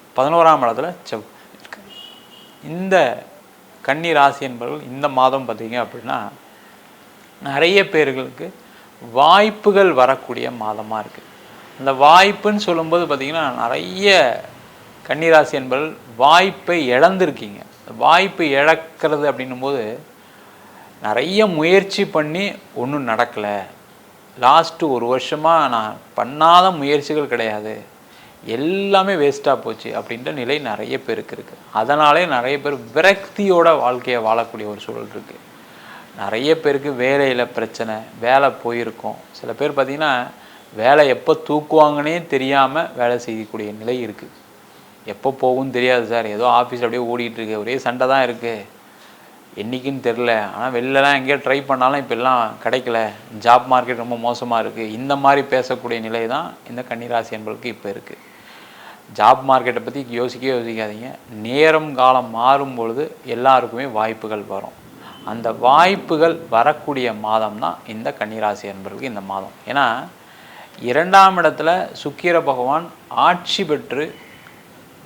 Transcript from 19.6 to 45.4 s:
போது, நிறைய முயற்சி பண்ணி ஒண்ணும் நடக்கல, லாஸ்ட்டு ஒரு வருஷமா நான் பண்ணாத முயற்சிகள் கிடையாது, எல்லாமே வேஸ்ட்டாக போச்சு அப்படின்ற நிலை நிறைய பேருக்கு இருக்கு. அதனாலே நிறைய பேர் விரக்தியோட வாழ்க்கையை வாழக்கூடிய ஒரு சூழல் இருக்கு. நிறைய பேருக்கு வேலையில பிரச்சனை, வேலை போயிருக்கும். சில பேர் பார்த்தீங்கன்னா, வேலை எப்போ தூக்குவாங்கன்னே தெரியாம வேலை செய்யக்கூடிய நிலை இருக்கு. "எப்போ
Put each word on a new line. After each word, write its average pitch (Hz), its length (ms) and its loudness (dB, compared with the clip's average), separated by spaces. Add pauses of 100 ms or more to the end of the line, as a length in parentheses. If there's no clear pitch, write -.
போது, 131 380 -6 (1040)
நிறைய 156 440 0
முயற்சி 190 600 0
பண்ணி 165 460 -4 (220)
ஒண்ணும் 135 340 -4
நடக்கல, 107 520 -2 (800)
லாஸ்ட்டு 151 500 2
ஒரு 123 280 0
வருஷமா 151 500 2
நான் 110 280 -4 (200)
பண்ணாத 165 600 4
முயற்சிகள் 143 520 -2
கிடையாது, 107 540 -4 (640)
எல்லாமே 190 680 0
வேஸ்ட்டாக 143 420 0
போச்சு 117 340 -10
அப்படின்ற 117 420 -8
நிலை 139 260 -4
நிறைய 117 420 -6
பேருக்கு 110 340 -8
இருக்கு. - 220 -16 (160)
அதனாலே 147 540 2
நிறைய 135 340 -2
பேர் 139 180 -4 (160)
விரக்தியோட 180 840 4
வாழ்க்கையை 123 440 -2
வாழக்கூடிய 110 440 -2
ஒரு 104 140 -10
சூழல் 113 300 -12
இருக்கு. 104 240 -16 (840)
நிறைய 117 420 0
பேருக்கு 143 320 0
வேலையில 131 520 0
பிரச்சனை, 113 500 -6 (260)
வேலை 131 280 4
போயிருக்கும். 117 680 -6 (180)
சில 120 200 -14
பேர் 143 200 -4
பார்த்தீங்கன்னா, 135 540 -2 (500)
வேலை 139 320 6
எப்போ 131 280 2 (120)
தூக்குவாங்கன்னே 151 800 2
தெரியாம 139 600 0 (100)
வேலை 120 220 0
செய்யக்கூடிய 110 540 -10
நிலை 113 280 -6
இருக்கு. 107 300 -12 (720)
"எப்போ 131 360 -4